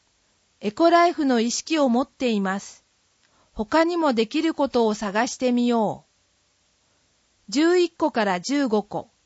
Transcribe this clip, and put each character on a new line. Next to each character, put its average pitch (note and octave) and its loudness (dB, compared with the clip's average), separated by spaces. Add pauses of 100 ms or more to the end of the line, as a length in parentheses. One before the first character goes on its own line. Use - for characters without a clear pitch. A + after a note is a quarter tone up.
(600)
エ G3+ -6
コ E4 4
ラ E4+ 6
イ F4+ 0
フ D4+ -2
の B3 2
意 A#3 0
識 - -4
を C#4 2
持 A#3+ 2
っ - -18
て B3+ -4
い G#3 0
ま G3 -4
す。 - -20 (720)
他 D4+ 0
に F4 -2
も D4+ 2
で A3 0
き D4+ -4
る D#4+ 0
こ C#4 -2
と A#3+ 2
を G#3+ 0
探 G#3+ -4
し - -10
て B3+ 0
み A#3+ 0
よ G#3+ -2 (1400)
う。 G3+ -20
十 E4 2
一 F4 2
個 D4+ -2
か A3 -2
ら F3+ -2
十 C#4 -2
五 G#3 -2
個。 - -12 (160)